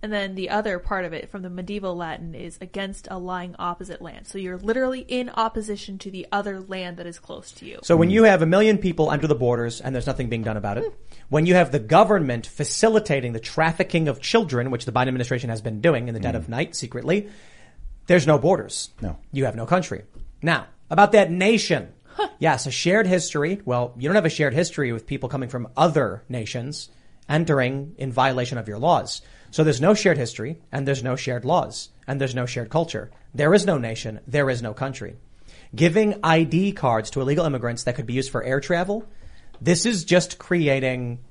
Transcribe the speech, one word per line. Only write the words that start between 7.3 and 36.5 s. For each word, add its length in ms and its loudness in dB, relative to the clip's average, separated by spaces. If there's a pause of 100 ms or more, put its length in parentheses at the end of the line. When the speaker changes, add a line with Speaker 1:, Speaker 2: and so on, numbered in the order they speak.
Speaker 1:
to 160 -20
you. 160 -16
Speaker 2:
So 120 4
when 140 6
Speaker 3:
Mm. 40 2
Speaker 2:
you 100 8
have 180 10
a 60 4
million 320 6
people 320 2
under 160 0
the 80 4
borders 440 0
and 140 -6
there's 140 -2
nothing 200 -4
being 140 -4
done 160 -4
about 220 -4
it, 60 -4
Speaker 1:
Hmm. 80 -6 (360)
Speaker 2:
when 160 4
you 80 6
have 180 6
the 60 0
government 720 4
facilitating 840 2
the 60 -6
trafficking 680 0
of 120 -2
children, 520 0
which 140 -6
the 60 -4
Biden 180 2
administration 420 -2
has 100 -6
been 200 -6
doing 260 2
in 80 -6
the 40 -6
dead 140 -2
Speaker 3:
Mm. 60 -2
Speaker 2:
of 100 -8
night 260 -4
secretly, 520 -4 (800)
there's 180 6
no 140 6
borders. 500 0 (140)
Speaker 3:
No. 140 -6 (140)
Speaker 2:
You 140 -2
have 100 -2
no 120 -6
country. 340 0 (400)
Now, 240 0 (240)
about 220 6
that 200 6
nation. 580 2 (260)
Speaker 1:
Huh. 120 -2 (100)
Speaker 2:
Yes, 300 0
a 40 -6
shared 360 2
history. 580 0
Well, 320 -2
you 100 -4
don't 60 2
have 120 6
a 40 4
shared 240 0
history 380 0
with 160 -6
people 220 -6
coming 200 -6
from 260 -6
other 540 2
nations 600 -8 (380)
entering 680 0
in 140 -6
violation 480 0
of 80 -8
your 100 -8
laws. 460 0 (260)
So 140 2
there's 180 2
no 140 6
shared 240 2
history, 400 -6 (120)
and 160 -4
there's 160 0
no 120 -2
shared 280 -4
laws, 460 -2 (180)
and 140 -2
there's 140 -2
no 100 -2
shared 240 -6
culture. 400 -2 (240)
There 220 4
is 100 6
no 140 2
nation. 480 -6
There 240 0
is 100 -2
no 140 -6
country. 400 -8 (580)
Giving 500 2
I 200 4
D 280 0